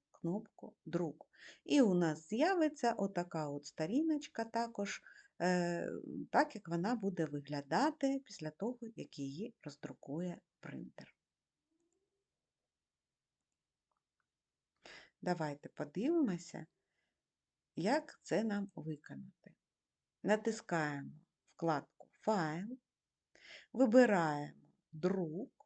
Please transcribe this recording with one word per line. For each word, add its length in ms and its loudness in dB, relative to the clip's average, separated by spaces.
кнопку 640 -6
"Друк". 420 -4
І 180 6
у 120 8
нас 340 2
з'явиться 680 2
отака 560 -2
от 160 -6
сторіночка 800 -2
також, 560 -4
е, 480 2
так, 240 4
як 120 -12
вона 280 0
буде 300 -2
виглядати 1000 0
після 240 -8
того, 300 -6
як 240 -10
її 340 -6
роздрукує 760 -8
принтер. 560 -14
Давайте 480 -2
подивимося, 960 0
як 480 0
це 200 0
нам 320 -2
виконати. 800 -12
Натискаємо 880 0
вкладку 520 -4
"Файл", 560 -2
вибираємо 800 6
"Друк" 600 -2